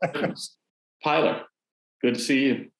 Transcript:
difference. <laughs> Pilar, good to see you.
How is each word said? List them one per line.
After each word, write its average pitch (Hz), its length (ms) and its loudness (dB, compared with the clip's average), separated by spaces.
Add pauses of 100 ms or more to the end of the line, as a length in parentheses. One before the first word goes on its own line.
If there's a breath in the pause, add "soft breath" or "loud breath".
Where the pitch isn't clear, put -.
difference. - 540 -6 (220)
<laughs> - 240 -20
Pilar, 151 400 2 (580)
good 123 140 2
to 113 60 -4
see 135 240 2
you. 120 360 0